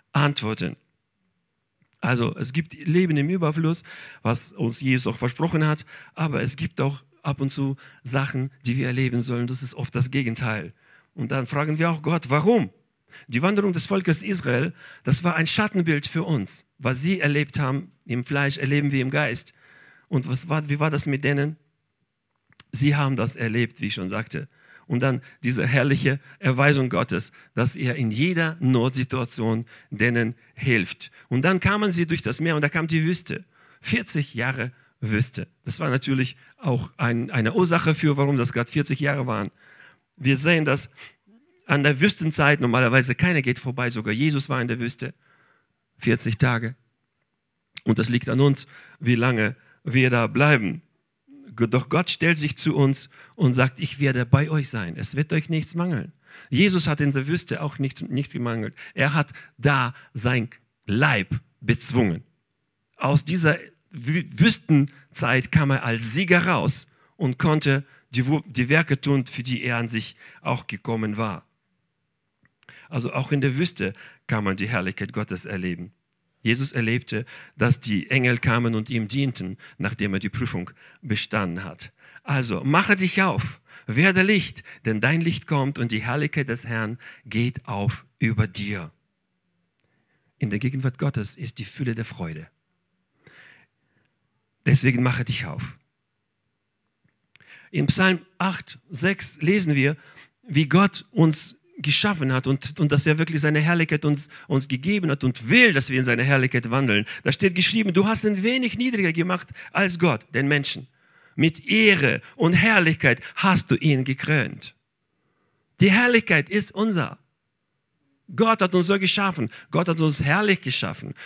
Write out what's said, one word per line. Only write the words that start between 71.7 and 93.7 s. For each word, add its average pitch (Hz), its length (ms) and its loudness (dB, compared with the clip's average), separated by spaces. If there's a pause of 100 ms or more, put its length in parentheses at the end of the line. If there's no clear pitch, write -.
Also 123 240 -6
auch 131 180 -4
in 143 120 0
der 131 140 0
Wüste 143 360 -2 (340)
kann 110 180 -2
man 95 120 -2
die 101 120 -6
Herrlichkeit 95 440 -6
Gottes 104 320 -6
erleben. 90 480 -8 (520)
Jesus 123 280 0
erlebte, 117 520 -4 (320)
dass 123 220 4
die - 320 -2
Engel 127 260 2
kamen 117 380 0
und 110 160 -4
ihm 117 160 -2
dienten, 117 520 -4 (200)
nachdem 101 360 -4
er 95 40 -2
die 98 100 -6
Prüfung 98 440 -6 (280)
bestanden 98 640 -2
hat. 87 300 -14 (320)
Also, 127 400 0
mache 185 320 4
dich 185 260 0
auf, - 380 -2 (260)
werde 180 360 4
Licht, 202 420 0 (200)
denn 110 160 0
dein 147 200 2
Licht 165 260 -4
kommt 139 320 -2
und 117 140 -2
die 107 100 -2
Herrlichkeit 143 460 -4
des 117 180 -4
Herrn 113 320 -6 (260)
geht 120 440 -4
auf 101 360 -4 (140)
über 113 300 0
dir. 95 420 -8 (1500)
In 110 120 -2
der 101 80 -2
Gegenwart 131 400 -4
Gottes 123 380 -4
ist 117 240 -12
die 107 40 -10
Fülle 120 300 -6
der 113 100 -6
Freude. 80 440 -12 (2250)